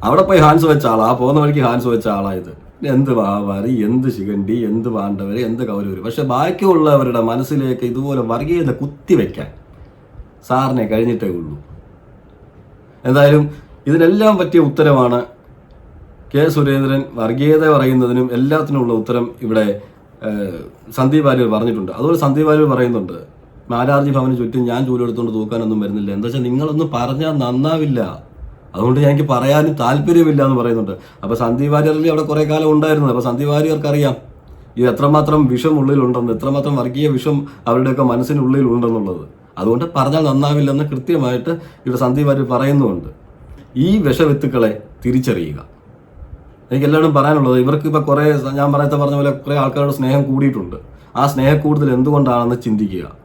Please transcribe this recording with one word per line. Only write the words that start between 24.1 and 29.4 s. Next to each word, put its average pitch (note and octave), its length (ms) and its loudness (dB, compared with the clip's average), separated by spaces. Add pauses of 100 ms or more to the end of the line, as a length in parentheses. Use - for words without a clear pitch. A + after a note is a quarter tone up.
ഭവന് C3 260 0
ചുറ്റും A#2+ 280 -2
ഞാൻ A#2+ 220 -2
ചൂലെടുത്തുകൊണ്ട് A#2+ 480 -2
തൂക്കാനൊന്നും A2 460 -2
വരുന്നില്ല." G2+ 320 -4
എന്താ G#2 140 -4
വെച്ചാൽ B2+ 160 -4
നിങ്ങളൊന്ന് D3 420 -2 (100)
പറഞ്ഞാൽ C3+ 380 -2
നന്നാവില്ല, C3 920 -2 (520)
അതുകൊണ്ട് B2 260 2
ഞാൻ, C#3+ 100 4
എനിക്ക് D3 180 0
പറയാനും C#3 440 2